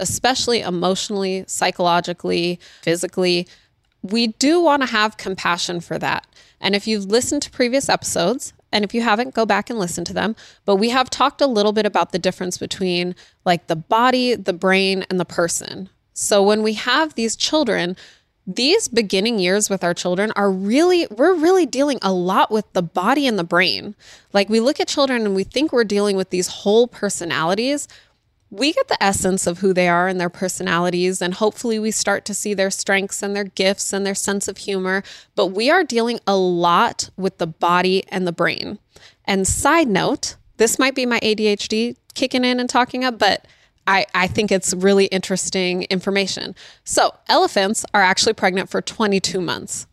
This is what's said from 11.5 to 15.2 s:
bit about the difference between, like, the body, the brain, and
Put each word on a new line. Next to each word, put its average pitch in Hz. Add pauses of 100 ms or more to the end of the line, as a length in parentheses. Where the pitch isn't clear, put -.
bit 208
about 185
the 190
difference 180
between, 180 (300)
like, 175
the 165
body, 247
the 196
brain, 190
and 185